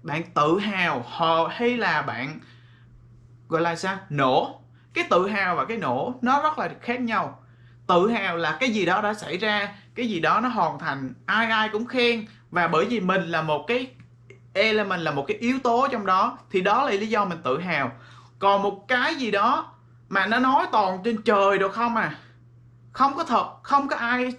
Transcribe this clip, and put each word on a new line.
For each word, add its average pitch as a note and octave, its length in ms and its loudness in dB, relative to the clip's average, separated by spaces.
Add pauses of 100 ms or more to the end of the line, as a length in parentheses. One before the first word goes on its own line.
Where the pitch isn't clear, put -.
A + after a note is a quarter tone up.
Bạn D#3 200 -4 (100)
tự D#3+ 260 4
hào F3+ 460 -2 (120)
hò-, E3 300 2
hay A#3+ 300 -2
là E3+ 240 0
bạn C3+ 380 -6 (1080)
gọi D#3+ 120 0
là E3+ 140 0
sao? F#3+ 220 -4 (120)
Nổ. C#3+ 520 0 (320)
Cái E4+ 160 -2
tự F#3 180 4
hào G3 280 -2
và C3+ 100 -2
cái A3+ 120 -6
nổ D#3 440 -4
nó C4+ 200 2
rất D4+ 180 -2
là F3 100 -4 (120)
khác B3 200 -4
nhau. G3+ 360 -4 (500)
Tự F3+ 220 4
hào G3 280 -2
là D#3+ 220 -2
cái C4 100 0
gì G#3 160 0
đó F#3 160 2
đã G#3+ 120 -2
xảy F3+ 240 -8
ra, G#3 320 -2 (260)
cái A#3+ 140 -4
gì F3+ 100 -2
đó D#3+ 240 2
nó B3+ 60 0
hoàn E3 300 0
thành, C#3 340 -6 (120)
ai A3 260 0
ai G#3+ 180 0
cũng G#3+ 160 -4
khen, A#3 400 0 (260)
và E3+ 160 2
bởi E3 180 2
vì A#3 140 -2
mình F#3 220 0
là E3 200 -2
một D3+ 260 -2
cái B3+ 200 -2 (680)
element, G#3 480 0
là D#3 100 0
một C#3+ 160 -2
cái - 100 -2
yếu B3+ 260 0
tố B3 280 2
trong G#3+ 140 -4
đó, G3 320 2 (140)
thì F#3 100 0
đó A3 240 2
là B3+ 60 0
lý G#3 160 -2
do G#3+ 180 0
mình F3 180 -6
tự C3 160 0
hào. D#3 320 -2 (480)
Còn G3 220 4
một G3 260 -4
cái C4+ 280 0
gì B3 160 -2
đó A3+ 420 0 (360)
mà F#3+ 160 0
nó A3+ 140 0
nói C4+ 320 4
toàn F#3+ 320 2
trên A3+ 180 -2
trời G3 360 4
đâu G3 120 2
không A3+ 260 -2
à, F3 200 -2 (760)
không - 240 2
có E4 80 -4
thật, - 400 -2
không C#4 240 2
có D4 80 -2
ai B3 440 -2